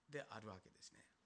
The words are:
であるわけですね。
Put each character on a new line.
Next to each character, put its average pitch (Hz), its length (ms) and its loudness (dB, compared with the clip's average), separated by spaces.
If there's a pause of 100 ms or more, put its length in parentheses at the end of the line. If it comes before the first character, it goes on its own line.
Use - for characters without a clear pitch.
(100)
で 143 200 6
あ 110 100 2
る 107 80 2
わ 95 140 2
け - 80 -14
で - 120 -14
す - 100 -6
ね。 - 60 -12 (280)